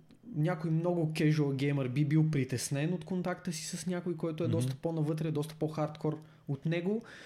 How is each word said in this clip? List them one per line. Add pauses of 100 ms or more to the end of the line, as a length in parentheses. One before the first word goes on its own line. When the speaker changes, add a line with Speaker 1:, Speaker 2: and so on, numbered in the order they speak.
(360)
Speaker 1:
някой
много
casual
геймър
би
бил
притеснен
от
контакта
си
с
някой,
който
е
Speaker 2:
Мгм.
Speaker 1:
доста
по-навътре,
доста
по-хардкор (300)
от
него, (220)